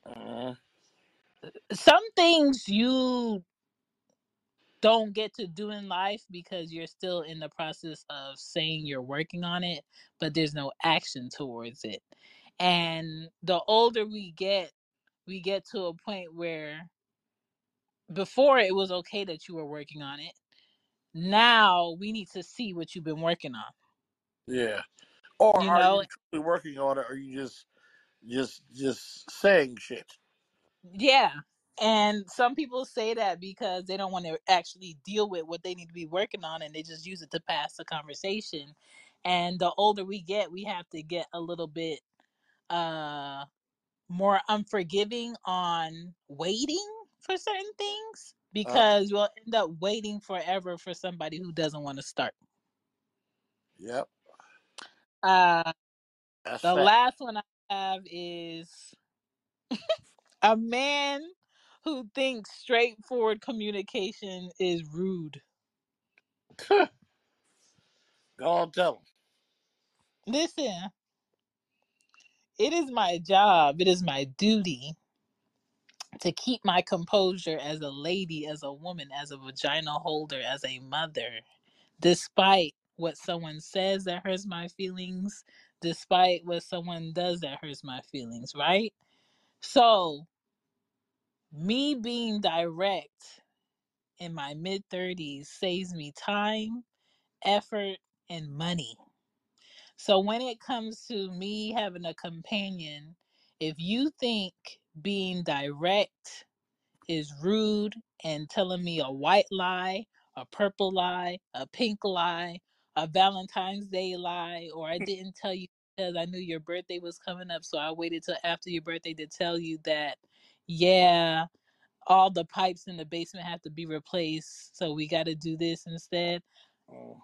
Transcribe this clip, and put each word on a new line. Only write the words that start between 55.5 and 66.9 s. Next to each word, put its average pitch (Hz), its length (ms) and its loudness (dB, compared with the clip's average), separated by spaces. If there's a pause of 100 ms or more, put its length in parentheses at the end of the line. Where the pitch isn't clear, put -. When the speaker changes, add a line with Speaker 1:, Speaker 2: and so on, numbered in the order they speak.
Speaker 1:
That's - 180 -8
Speaker 2:
the 175 120 4
Speaker 1:
fact. 277 120 6
Speaker 2:
last 240 340 6
one 233 180 -8
I 208 40 -8 (280)
have 190 360 -4
is 170 880 -12 (760)
<laughs> - 720 -6
a 220 140 8
man 277 640 0 (640)
who 262 300 -6
thinks 254 380 -2
straightforward 233 880 2
communication 202 1080 -6 (100)
is 175 320 2
rude. 165 500 -4 (1160)
Speaker 1:
<laughs> - 100 -14
Go 381 200 6 (1500)